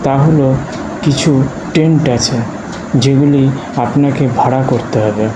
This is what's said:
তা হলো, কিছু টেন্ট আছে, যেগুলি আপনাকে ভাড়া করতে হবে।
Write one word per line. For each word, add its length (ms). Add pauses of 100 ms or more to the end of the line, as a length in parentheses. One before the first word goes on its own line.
তা 100 (100)
হলো, 240 (540)
কিছু 300 (420)
টেন্ট 300 (120)
আছে, 220 (640)
যেগুলি 400 (400)
আপনাকে 400 (160)
ভাড়া 220 (100)
করতে 340
হবে। 200 (100)